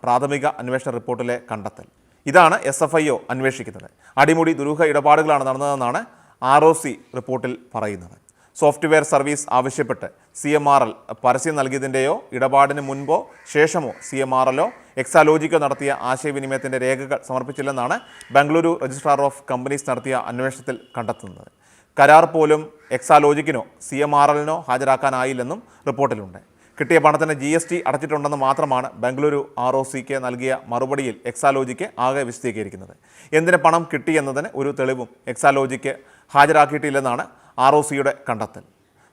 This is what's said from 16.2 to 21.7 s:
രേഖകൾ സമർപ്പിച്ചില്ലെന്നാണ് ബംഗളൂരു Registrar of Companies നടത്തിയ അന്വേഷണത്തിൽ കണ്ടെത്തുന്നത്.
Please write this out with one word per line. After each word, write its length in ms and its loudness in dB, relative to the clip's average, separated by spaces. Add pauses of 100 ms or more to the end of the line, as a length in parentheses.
രേഖകൾ 420 -4
സമർപ്പിച്ചില്ലെന്നാണ് 720 -6 (360)
ബംഗളൂരു 480 2
Registrar 440 -2
of 80 -4 (160)
Companies 380 -6
നടത്തിയ 420 -4
അന്വേഷണത്തിൽ 480 -8 (180)
കണ്ടെത്തുന്നത്. 540 -12 (480)